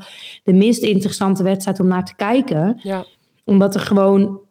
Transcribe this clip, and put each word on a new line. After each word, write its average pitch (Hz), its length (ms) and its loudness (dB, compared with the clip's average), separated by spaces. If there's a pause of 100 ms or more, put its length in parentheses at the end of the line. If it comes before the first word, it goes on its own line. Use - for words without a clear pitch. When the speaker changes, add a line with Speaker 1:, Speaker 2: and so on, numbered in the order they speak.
(440)
Speaker 1:
de 185 100 2
minst 220 300 4
interessante 196 600 -2
wedstrijd 190 360 -2
om 185 80 2
naar 185 180 0
te - 100 -18
kijken. 214 680 -2
Speaker 2:
Ja. 190 220 -8 (380)
Speaker 1:
Omdat 196 320 2
er - 60 -4
gewoon 196 580 2 (120)